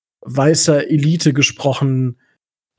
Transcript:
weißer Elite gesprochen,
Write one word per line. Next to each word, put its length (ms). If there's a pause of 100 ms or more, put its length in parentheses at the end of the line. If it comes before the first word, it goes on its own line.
(220)
weißer 680
Elite 440
gesprochen, 840 (600)